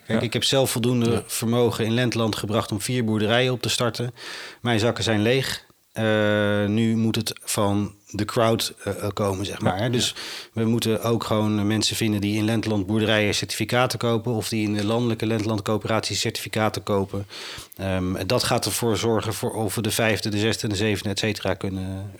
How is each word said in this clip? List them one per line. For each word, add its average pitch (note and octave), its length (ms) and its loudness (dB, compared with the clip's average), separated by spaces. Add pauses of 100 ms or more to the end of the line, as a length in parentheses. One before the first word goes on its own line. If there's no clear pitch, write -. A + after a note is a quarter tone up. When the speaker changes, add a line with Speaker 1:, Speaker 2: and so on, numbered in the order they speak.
Speaker 1:
Kijk, A2 120 0
Speaker 2:
Ja. A#2+ 60 0
Speaker 1:
ik A2 80 -4
heb A2+ 100 0
zelf C3+ 280 2
voldoende A#2 400 2
Speaker 3:
Ja. G#2 140 0
Speaker 1:
vermogen A#2 600 0
in A2+ 80 0
Lentland A2+ 420 2
gebracht G#2 360 -2
om G#2+ 100 -2
vier B2+ 240 -2
boerderijen A2 480 2
op A#2 80 -4
te - 80 -2
starten. A#2+ 440 -2 (480)
Mijn A#2 180 2
zakken A2 240 2
zijn G#2+ 180 2
leeg. B2+ 440 2 (260)
Eh, G#2 760 2
nu A2+ 300 2
moet A2 200 2
het A2+ 180 -2 (100)
van G2+ 500 0 (200)
de G2+ 120 -2
crowd, A2+ 480 2 (100)
eh, G2 100 -2 (100)
eh, G#2 100 -2
komen, G2 320 -2
zeg F#2 160 -8
maar, G2+ 160 0
Speaker 3:
Ja. G#2 60 -2
Speaker 1:
hè. B2+ 60 0
Dus A#2+ 180 0 (460)
Speaker 3:
Ja. A#2 80 -4
Speaker 1:
we A2+ 80 2
moeten A2+ 340 0
ook A2+ 200 0
gewoon G#2+ 440 0
mensen G#2+ 280 0
vinden G#2+ 260 0
die G#2 160 0
in G#2+ 80 0
Lentland G#2+ 420 0
boerderijen G#2+ 480 2
certificaten B2 640 0
kopen A#2 320 0
of A2 180 -2
die A2 180 0
in G#2 60 0
de G#2 120 -2
landelijke A2+ 400 0
Lentlandcoöperatie G#2+ 920 0
certificaten G#2+ 680 -2
kopen. G2 420 -2 (520)
Ehm, F#2 380 -2
en F2+ 120 -4
dat B2 160 2
gaat B2 220 0
ervoor A2 320 0
zorgen G#2+ 360 0
voor A#2+ 200 -4
of A2 220 -4
we A#2+ 60 -2
de G#2+ 100 0
vijfde, A2 380 0
de G#2 80 -2
zesde G#2 260 0
en A#2 60 -2
de G2+ 60 0
zevende, G#2 340 0
et G2 100 -2
cetera, G2 340 0
kunnen, F#2+ 680 -6